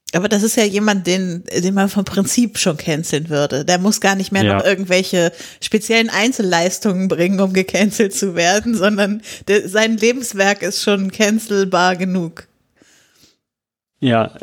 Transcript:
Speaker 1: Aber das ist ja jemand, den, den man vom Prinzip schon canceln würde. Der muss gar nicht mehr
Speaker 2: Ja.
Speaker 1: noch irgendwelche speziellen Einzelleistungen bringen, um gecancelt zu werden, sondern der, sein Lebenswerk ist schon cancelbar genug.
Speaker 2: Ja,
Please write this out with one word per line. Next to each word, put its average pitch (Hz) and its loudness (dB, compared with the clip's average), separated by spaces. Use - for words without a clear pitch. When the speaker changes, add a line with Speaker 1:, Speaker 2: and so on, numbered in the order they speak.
Speaker 1:
Aber 185 0
das 208 2
ist 220 0
ja 226 4
jemand, 202 0
den, 180 -2
den 180 0
man 196 2
vom 196 -2
Prinzip - 0
schon 160 0
canceln 165 -4
würde. 143 0
Der 180 2
muss 202 0
gar 196 2
nicht 190 -4
mehr 196 2
Speaker 2:
Ja. 202 4
Speaker 1:
noch 190 0
irgendwelche 185 0
speziellen 226 0
Einzelleistungen 190 0
bringen, 175 0
um 190 2
gecancelt 190 0
zu 196 -2
werden, 196 0
sondern 208 -2
der, 202 2
sein 220 0
Lebenswerk 208 0
ist - -4
schon 196 0
cancelbar 196 0
genug. 180 -4
Speaker 2:
Ja, 117 2